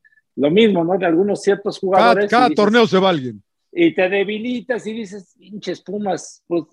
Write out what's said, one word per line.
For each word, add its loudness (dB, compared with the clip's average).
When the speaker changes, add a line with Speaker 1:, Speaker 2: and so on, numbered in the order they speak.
Speaker 1:
lo 0
mismo, 4
¿no? -2
De -2
algunos 0
ciertos -2
Speaker 2:
Cada, -12
Speaker 1:
jugadores, 2
y -4
Speaker 2:
cada 2
Speaker 1:
dices -2
Speaker 2:
torneo 4
se 2
va 2
alguien. -6
Speaker 1:
y 2
te 0
debilitas -4
y -8
dices, -12
"Pinches -12
Pumas", -8
pues, -4